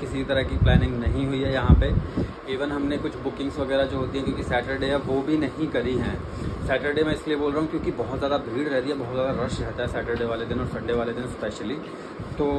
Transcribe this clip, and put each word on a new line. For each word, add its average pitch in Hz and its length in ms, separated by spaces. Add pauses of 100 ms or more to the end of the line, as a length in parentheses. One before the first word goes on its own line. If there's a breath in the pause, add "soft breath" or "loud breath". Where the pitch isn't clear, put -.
किसी 135 240
तरह 135 180
की 131 160
प्लानिंग 127 420
नहीं 123 260
हुई 135 140
है 135 120
यहाँ 123 280
पे। 135 120 (640 loud breath)
Even 143 180
हमने 143 260
कुछ 151 240
बुकिंग्स 135 360
वगैरह 135 260
जो 135 140
होती 127 200
हैं, 135 60
क्योंकि 131 200
सैटरडे 135 420
है, 139 120
वो 135 240
भी 156 160
नहीं 147 300
करी 127 300
हैं। 101 180 (500 loud breath)
सैटरडे 143 380
मैं 156 100
इसलिए 151 220
बोल 143 160
रहा 147 80
हूँ 160 100
क्योंकि 165 220
बहुत 120 260
ज़्यादा 139 200
भीड़ 123 300
रहती 131 200
है, 143 80
बहुत 127 180
ज़्यादा 127 300
रश - 160
रहता 117 220
है 123 60
सैटरडे 117 360
वाले 117 220
दिन 120 140
और 120 80
संडे 113 240
वाले 117 200
दिन 123 200
specially। 110 460 (600 loud breath)
तो 151 80 (120)